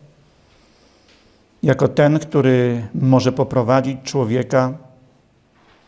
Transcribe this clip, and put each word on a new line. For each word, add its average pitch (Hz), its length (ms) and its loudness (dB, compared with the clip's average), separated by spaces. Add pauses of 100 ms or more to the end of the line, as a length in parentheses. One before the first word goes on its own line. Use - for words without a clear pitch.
(1600)
jako 135 260 2
ten, 151 300 2
który 127 640 0 (120)
może 131 380 2
poprowadzić 131 680 -2
człowieka, 127 680 -2 (1160)